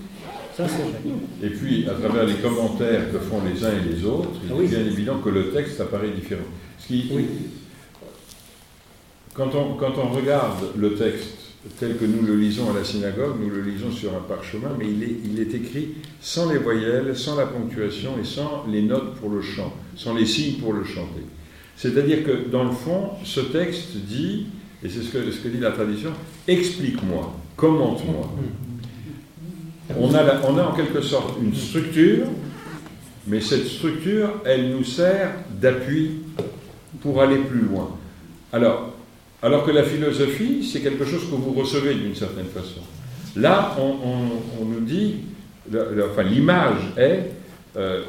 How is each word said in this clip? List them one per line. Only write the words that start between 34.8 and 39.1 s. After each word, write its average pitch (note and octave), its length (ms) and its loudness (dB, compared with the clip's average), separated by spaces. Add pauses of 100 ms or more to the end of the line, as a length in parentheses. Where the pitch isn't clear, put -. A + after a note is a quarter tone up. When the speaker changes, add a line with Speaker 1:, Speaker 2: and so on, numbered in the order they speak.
Speaker 2:
sert F#3 480 4 (280)
d'appui C3 600 2 (800)
pour C#3+ 200 4
aller C3+ 160 8
plus B2+ 240 2
loin. F#2+ 340 0 (580)
Alors, A#2 400 4 (500)